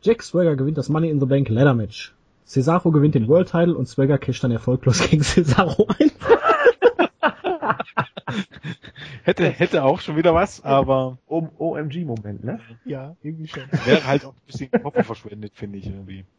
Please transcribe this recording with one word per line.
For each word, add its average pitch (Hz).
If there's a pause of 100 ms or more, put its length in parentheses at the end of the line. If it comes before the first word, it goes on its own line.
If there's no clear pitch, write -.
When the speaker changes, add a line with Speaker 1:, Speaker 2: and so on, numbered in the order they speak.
Speaker 1:
Jack 226
Swagger 165
gewinnt 143
das 131
Money 156
in 147
the 135
Bank 139
Ladder 127
Match. - (280)
Cesaro 165
gewinnt 151
den 113
World 160
Title 170
und 127
Swagger 135
casht -
dann 127
erfolglos 123
<laughs> -
gegen 156
Cesaro 170 (120)
ein. 302 (1120)
Speaker 2:
<laughs> - (840)
Hätte, 175
hätte 170
auch 135
schon 156
wieder 165
was, -
aber 131 (100)
Speaker 3:
Um, 160
O-M-G-Moment, 147
ne? 185 (260)
Speaker 1:
Ja, 147
irgendwie 156
schon. 143 (220)
Speaker 2:
Wäre 139
halt 139
auch 135
ein -
bisschen -
Koffer 226
verschwendet, 104
finde 101
ich 95
irgendwie. 95 (140)